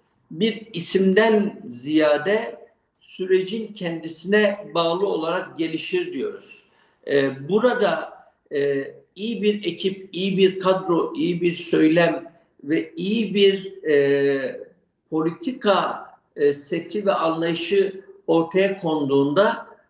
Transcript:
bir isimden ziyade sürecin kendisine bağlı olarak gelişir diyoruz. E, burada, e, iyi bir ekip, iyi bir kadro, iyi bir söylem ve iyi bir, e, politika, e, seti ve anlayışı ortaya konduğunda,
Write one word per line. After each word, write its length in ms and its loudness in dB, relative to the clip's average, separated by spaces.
bir 420 -2
isimden 960 2
ziyade 880 0
sürecin 760 -2
kendisine 1000 -2
bağlı 340 0
olarak 500 -4
gelişir 560 -4
diyoruz. 500 -10
E, 420 0
burada, 640 0
e, 400 -2
iyi 260 -6
bir 240 0
ekip, 460 -4
iyi 260 -2
bir 220 4
kadro, 560 2
iyi 260 0
bir 140 2
söylem 760 2
ve 320 -4
iyi 380 -2
bir, 500 2
e, 840 2
politika, 1000 -2
e, 180 2
seti 520 -6
ve 80 2
anlayışı 880 0
ortaya 520 2
konduğunda, 880 0